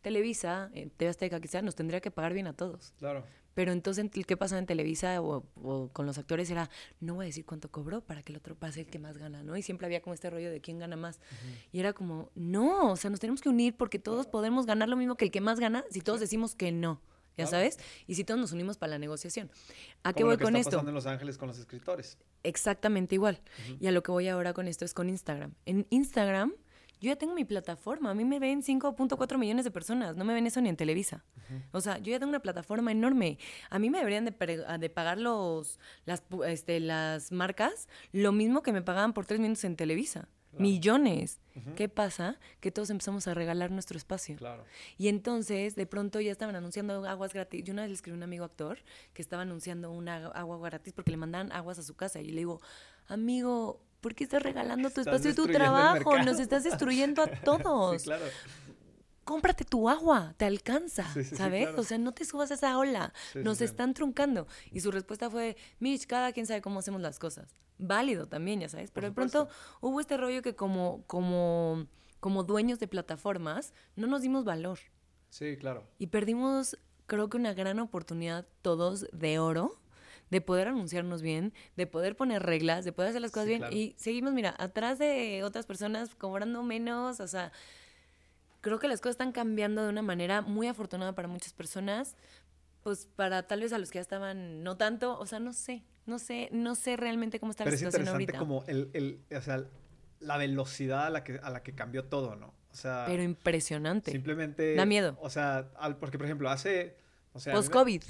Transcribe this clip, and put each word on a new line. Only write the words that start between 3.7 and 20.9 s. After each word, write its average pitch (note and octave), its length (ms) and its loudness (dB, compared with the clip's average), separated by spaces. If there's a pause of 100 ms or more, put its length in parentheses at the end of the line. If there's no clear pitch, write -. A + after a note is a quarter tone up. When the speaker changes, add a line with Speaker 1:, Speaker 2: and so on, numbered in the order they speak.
Speaker 1:
entonces, F#3+ 340 0 (220)
¿qué F#3 100 2
pasaba F#3+ 220 0
en F3+ 80 -2
Televisa E3 540 0
o, D3+ 260 -2 (160)
o C3 300 -2
con C#3+ 120 -4
los C#3+ 140 -4
actores? E3 320 -2
Era, E3+ 180 -2 (300)
"No E3+ 160 -6
voy F#3+ 100 -6
a - 20 -6
decir D#3 180 -10
cuánto D#3 260 -10
cobró D#3+ 300 -6
para D3 200 -12
que - 120 -14
el D3+ 40 -12
otro - 180 -14
pase D#3+ 260 -8
el D#3 60 -10
que E3 120 -10
más D3+ 180 -12
gana", D3 260 -12
¿no? D#3 140 -6
Y G3+ 60 -4
siempre F3+ 240 -6
había F3 140 0
como F3+ 120 -8
este F3 160 -8
rollo E3+ 220 -6
de D3+ 100 -8
quién E3 160 -10
gana E3+ 200 -8
más. E3 200 -8 (140)
Speaker 2:
Ujú. B2 240 -12 (160)
Speaker 1:
Y F3 80 -4
era G3 140 0
como, E3 420 -6
"No, A3 560 4
o F3+ 60 2
sea, G3+ 120 -4
nos G#3 120 -2
tenemos C4+ 200 -2
que D4 80 2
unir A#3+ 260 6
porque A3 220 -2
todos A#3 280 -2
Speaker 2:
Claro. A#3 60 -12
Speaker 1:
podemos A#3 360 2
ganar A3 220 4
lo B3+ 80 2
mismo B3 180 0
que G#3+ 100 2
el F#3 60 2
que G3 100 0
más A3+ 180 2
gana A#3 300 2
si F#3+ 120 -6
todos G#3+ 180 0
Speaker 2:
Sí. A3 60 0
Speaker 1:
decimos A3 280 0
que F3+ 200 0
no", E3 280 0 (360)
¿ya E3 80 0
Speaker 2:
Claro. D#3 60 -2
Speaker 1:
sabes? F#3 280 2 (280)
Y F3 80 -4
si F3+ 100 -2
todos A3+ 140 0
nos G3+ 120 -2
unimos F3+ 260 -4
para D#3 140 -4
la D3 80 -4
negociación. D3+ 500 -6 (540)
¿A F#3 80 2
qué F3+ 60 0
Speaker 2:
Como A3+ 100 6
Speaker 1:
voy A#3 60 8
Speaker 2:
lo A3+ 40 4
que - 60 2
Speaker 1:
con A3+ 120 6
Speaker 2:
está A#3+ 40 8
Speaker 1:
esto? - 180 2
Speaker 2:
pasando D3 140 0